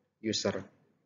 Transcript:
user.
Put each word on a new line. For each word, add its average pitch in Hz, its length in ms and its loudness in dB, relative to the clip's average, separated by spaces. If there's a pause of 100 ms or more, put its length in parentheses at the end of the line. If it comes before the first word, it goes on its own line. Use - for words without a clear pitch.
(220)
user. 101 400 0 (440)